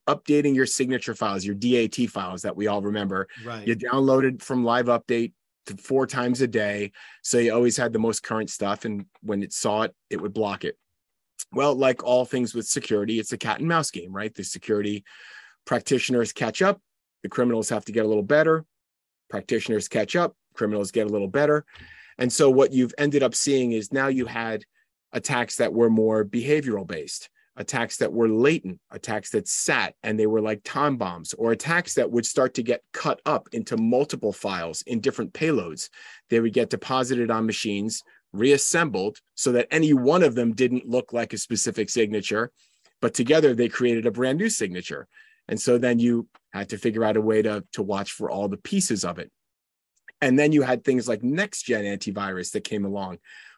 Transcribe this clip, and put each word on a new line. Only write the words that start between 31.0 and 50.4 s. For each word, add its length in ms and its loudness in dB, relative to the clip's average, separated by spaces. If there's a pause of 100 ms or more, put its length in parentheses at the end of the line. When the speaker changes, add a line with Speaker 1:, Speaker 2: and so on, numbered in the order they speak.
Speaker 1:
or 200 0
attacks 420 -2
that 160 2
would 160 0
start 280 0
to 80 -4
get 300 -2
cut 320 -4
up 280 -2
into 260 -6
multiple 560 0
files 480 -6
in 180 -4
different 320 -2
payloads. 560 -2 (400)
They 120 4
would 120 0
get 160 2
deposited 640 -2
on 160 0
machines, 560 -4 (320)
reassembled 840 2 (160)
so 180 0
that 180 2
any 240 4
one 280 4
of 120 4
them 180 2
didn't 340 0
look 280 -2
like 180 -2
a 60 -8
specific 500 -4
signature, 600 0 (500)
but 140 0
together 400 6
they 140 2
created 360 0
a 60 2
brand 260 -2
new 140 0
signature. 580 -6 (400)
And 100 -4
so 200 2
then 200 2
you 300 2 (240)
had 160 -8
to 100 -8
figure 240 -2
out 140 2
a 60 2
way 180 4
to, 320 0
to 100 -4
watch 300 -4
for 180 -6
all 160 -4
the 120 -6
pieces 480 -2
of 120 -6
it. 140 -14 (880)
And 160 4
then 140 4